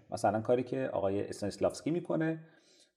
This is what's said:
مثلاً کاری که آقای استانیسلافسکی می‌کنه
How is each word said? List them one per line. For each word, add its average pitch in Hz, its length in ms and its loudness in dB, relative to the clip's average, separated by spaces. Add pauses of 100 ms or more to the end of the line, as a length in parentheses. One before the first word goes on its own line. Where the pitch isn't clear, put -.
مثلاً 107 320 2
کاری 123 220 2
که 131 240 -2
آقای 98 400 0
استانیسلافسکی - 640 -2
می‌کنه 160 520 0 (540)